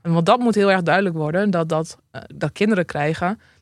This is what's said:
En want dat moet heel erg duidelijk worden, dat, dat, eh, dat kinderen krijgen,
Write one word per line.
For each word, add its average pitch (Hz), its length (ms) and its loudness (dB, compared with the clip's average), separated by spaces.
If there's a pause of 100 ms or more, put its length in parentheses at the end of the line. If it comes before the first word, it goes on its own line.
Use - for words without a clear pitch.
En 170 120 -2
want 165 120 2
dat 226 140 4
moet 233 160 2
heel 202 160 4
erg 190 100 2
duidelijk 175 340 0
worden, 165 340 -2
dat, 170 200 0
dat, 160 280 -4 (140)
eh, - 100 -14 (140)
dat 143 160 -4
kinderen 202 340 0
krijgen, 160 540 -4 (220)